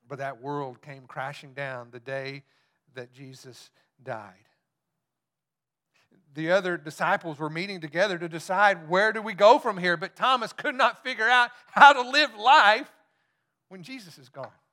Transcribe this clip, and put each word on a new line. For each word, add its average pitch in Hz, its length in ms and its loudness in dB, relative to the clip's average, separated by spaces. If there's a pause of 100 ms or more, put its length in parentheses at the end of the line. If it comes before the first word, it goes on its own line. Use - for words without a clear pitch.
But 139 100 -14
that 135 240 -10
world 139 400 -10
came 135 240 -20
crashing 135 480 -12
down 127 380 -12
the 123 80 -18
day 135 420 -10 (520)
that 123 180 -16
Jesus 131 580 -20 (320)
died. 110 320 -14 (2000)
The 160 160 -6
other 180 260 0
disciples 160 640 -6
were 151 100 -6
meeting 180 320 -10
together 170 380 -2
to 170 100 -8
decide, 175 600 0
"Where 196 240 2
do 214 100 -8
we 214 120 -8
go 208 260 8
from 208 180 -4
here?" 175 180 0
But 175 200 -10
Thomas 240 360 0
could 294 220 -8
not 240 300 0
figure 226 240 -2
out 247 240 4 (160)
how 277 240 8
to 277 80 0
live 254 340 0
life 226 580 4 (760)
when 185 160 -18
Jesus 208 340 -18
is 131 100 -20
gone. 127 300 -18 (140)